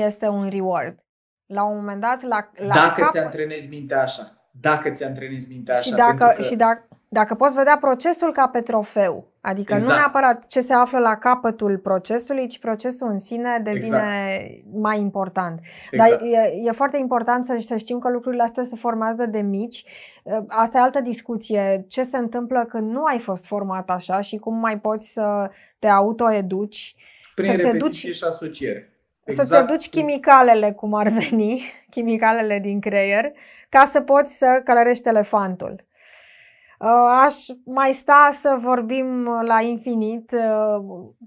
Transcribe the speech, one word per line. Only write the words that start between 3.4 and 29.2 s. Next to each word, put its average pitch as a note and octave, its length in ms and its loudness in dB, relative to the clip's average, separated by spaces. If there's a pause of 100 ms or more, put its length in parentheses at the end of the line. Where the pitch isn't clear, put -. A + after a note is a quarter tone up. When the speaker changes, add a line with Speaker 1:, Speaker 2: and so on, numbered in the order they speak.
Speaker 2:
mintea C#3+ 320 -4
așa. B2+ 300 -8 (300)
Dacă D3+ 280 0
ți C#3+ 140 -8
antrenezi C3 500 -12
mintea B2 220 -6
Speaker 1:
Și A3 180 -2
Speaker 2:
așa, A#3+ 120 4
Speaker 1:
dacă, A#3+ 200 4
Speaker 2:
pentru A#3 160 4
că - 60 -2
Speaker 1:
și B3 80 -4
dacă, A#3 320 2 (220)
dacă G#3+ 260 0
poți C4 200 2
vedea C#4 220 4
procesul D#4 540 0
ca C4+ 160 2
pe B3+ 140 -2
trofeu, G#3 800 -2
adică F#3+ 300 -6
nu - 60 0
Speaker 2:
Exact. A#3+ 200 2
Speaker 1:
neapărat C4+ 480 2
ce - 160 -4
se B3 120 0
află B3 260 2
la A3+ 180 2
capătul A3+ 600 0
procesului, A#3 720 -4
ci A#3+ 120 -14
procesul B3 500 -6
în G3+ 100 -4
sine A#3+ 440 -4
devine G#3 800 -2
Speaker 2:
Exact. - 380 -12
Speaker 1:
mai G#3+ 180 0
important. F#3 640 -4 (300)
Speaker 2:
Exact. A3+ 200 6
Speaker 1:
Dar A#3 100 2
e, A3+ 300 2 (160)
e A3+ 40 -2
foarte C#4 260 -2
important B3 480 0
să, B3 140 -4
să A3+ 180 -6
știm A#3+ 220 -6
că B3 100 -4
lucrurile B3 340 -2
astea A#3 200 -4
se B3 120 -10
formează A3+ 500 -4
de G#3+ 160 -4
mici. G3+ 440 -6 (640)
Asta A3+ 300 0
e B3 40 4
altă C4 200 2
discuție. G#3 840 -4
Ce - 160 -4
se B3+ 140 -6
întâmplă A#3+ 520 -4
când A3 220 -6
nu C4+ 120 -4
ai C#4 160 0
fost F#3+ 260 -8
format F#3+ 440 -6
așa F#3 320 -4
și G#3 160 -8
cum A3+ 220 -6
mai A3 200 -2
poți A3 340 -6
să G#3 360 -2 (300)
te A3 80 0
autoeduci, G#3 1080 0 (400)
Speaker 2:
Prin G3 160 -2
Speaker 1:
să-ți F#3+ 100 2
Speaker 2:
repetiție - 480 -2
Speaker 1:
educi F3 80 -8
Speaker 2:
și - 60 -14
asociere. C#3 720 -8 (320)